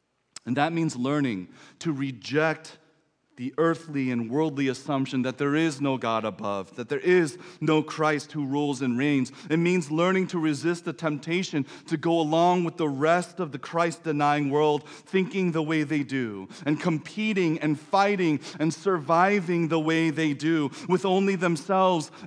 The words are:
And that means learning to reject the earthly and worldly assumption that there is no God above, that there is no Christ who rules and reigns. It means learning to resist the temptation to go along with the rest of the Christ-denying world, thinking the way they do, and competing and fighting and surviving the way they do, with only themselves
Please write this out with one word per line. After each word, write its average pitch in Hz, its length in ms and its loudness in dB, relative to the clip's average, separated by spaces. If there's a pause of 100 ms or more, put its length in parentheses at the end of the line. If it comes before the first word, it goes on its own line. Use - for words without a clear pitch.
(460)
And 120 100 -2
that 143 160 0
means 165 240 -2
learning 123 520 -2 (320)
to 170 120 -4
reject 139 840 -4 (580)
the 127 200 -8
earthly 156 540 0
and 120 180 -2
worldly 139 380 -2
assumption 135 560 -2
that 127 160 -4
there 143 160 0
is 156 260 0
no 139 160 0
God 113 280 0
above, 101 500 -6
that 120 140 -10
there 143 100 -2
is 175 400 2 (220)
no 156 240 2
Christ 151 480 -2
who 151 120 -4
rules 139 380 -2
and 123 160 0
reigns. 139 320 2 (180)
It 160 100 2
means 170 340 2
learning 180 360 2
to 180 120 -4
resist 160 440 -2
the 170 80 -6
temptation 160 720 -2 (220)
to 165 100 -4
go 170 220 2
along 170 460 4
with 165 140 -4
the 160 100 2
rest 160 500 2
of 165 140 -4
the 139 80 -8
Christ-denying 147 880 0
world, 151 380 2
thinking 190 640 -2
the 160 100 0
way 156 220 0
they 147 180 0
do, 113 460 -4 (180)
and 147 140 0
competing 180 800 0
and 151 180 0
fighting 185 640 2 (180)
and 156 160 0
surviving 175 920 2
the 165 100 2
way 160 320 2
they 151 220 0
do, 147 400 0 (160)
with 180 160 2
only 196 320 2
themselves 180 760 2 (160)